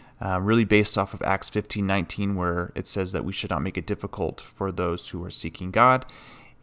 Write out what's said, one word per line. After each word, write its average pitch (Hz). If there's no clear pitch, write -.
uh, 92
really 110
based 104
off 98
of -
Acts -
fifteen 101
nineteen, 98
where 87
it -
says 95
that 87
we 95
should -
not 80
make 92
it 92
difficult -
for -
those 87
who 87
are 87
seeking -
God. 127